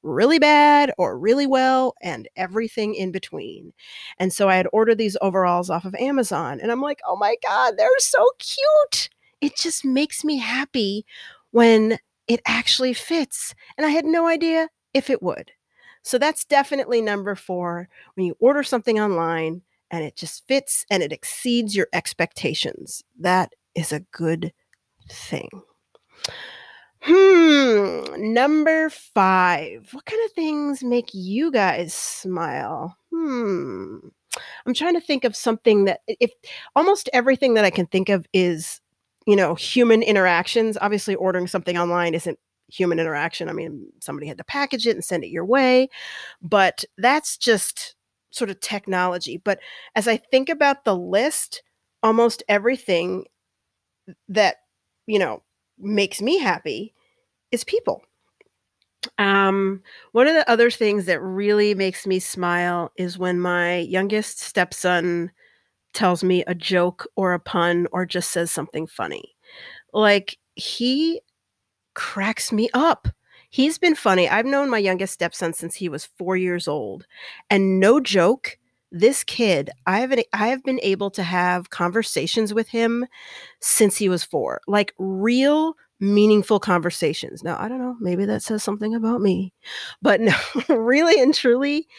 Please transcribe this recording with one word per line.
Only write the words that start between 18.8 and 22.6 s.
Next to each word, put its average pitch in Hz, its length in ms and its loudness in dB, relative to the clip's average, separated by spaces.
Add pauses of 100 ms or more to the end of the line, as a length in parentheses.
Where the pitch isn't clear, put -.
online 165 600 -2 (300)
and 170 120 -6
it 147 120 -12
just - 320 -16
fits 269 420 -2
and 190 140 0
it 147 80 -6
exceeds 226 640 -4
your 196 180 0
expectations. - 1080 -6 (160)